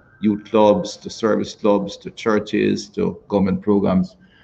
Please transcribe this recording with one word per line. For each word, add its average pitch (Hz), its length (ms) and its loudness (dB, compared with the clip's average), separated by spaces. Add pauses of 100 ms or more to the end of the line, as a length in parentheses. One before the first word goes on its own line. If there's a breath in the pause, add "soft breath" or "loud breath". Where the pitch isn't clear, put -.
(220)
youth 104 240 0
clubs 104 500 4
to - 140 -16
service 101 440 -2
clubs 101 440 -2
to - 140 -18
churches 104 760 -2
to 92 400 -6
government 95 340 0
programs, 95 540 0 (280 soft breath)